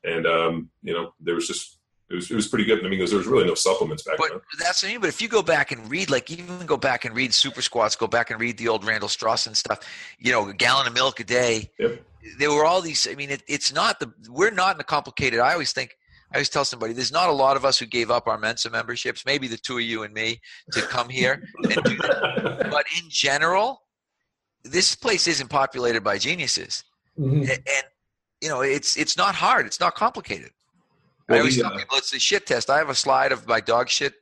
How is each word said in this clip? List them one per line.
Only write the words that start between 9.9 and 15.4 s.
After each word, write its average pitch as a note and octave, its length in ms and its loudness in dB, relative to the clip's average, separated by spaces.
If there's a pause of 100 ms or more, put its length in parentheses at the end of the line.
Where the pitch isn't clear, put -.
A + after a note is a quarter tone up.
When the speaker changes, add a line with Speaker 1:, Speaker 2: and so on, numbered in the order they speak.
Speaker 2:
you B2 140 2
know, G#2 160 2
a G2 60 -12
gallon B2 340 4
of A#2 60 -6
milk B2+ 260 0
a A2+ 40 -8
day. A#2 540 2
Speaker 1:
Yep. - 260 -2 (340)
Speaker 2:
There D3 120 2
were D3 140 4
all F3+ 160 6
these, D#3 260 -2
I A#2+ 80 -6
mean, C#3+ 160 -10
it, C#3 160 -8
it's C#3+ 260 -2
not G3 280 0
the, B2 120 -8 (160)
we're D#3+ 220 2
not F#3 240 2
in D3+ 60 -10
a - 40 -8
complicated, C#3 540 0
I C3 140 6